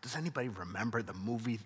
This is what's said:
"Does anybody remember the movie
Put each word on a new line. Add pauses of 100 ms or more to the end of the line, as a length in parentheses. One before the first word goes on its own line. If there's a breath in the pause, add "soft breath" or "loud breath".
"Does
anybody
remember
the
movie